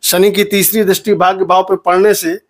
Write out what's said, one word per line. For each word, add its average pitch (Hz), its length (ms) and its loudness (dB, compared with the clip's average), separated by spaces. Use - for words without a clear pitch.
शनि 185 280 2
की 196 160 0
तीसरी 202 380 -2
दृष्टि 196 300 0
भाग्य 185 300 0
भाव 180 180 2
पे 190 160 -2
पड़ने 190 360 2
से 202 240 -6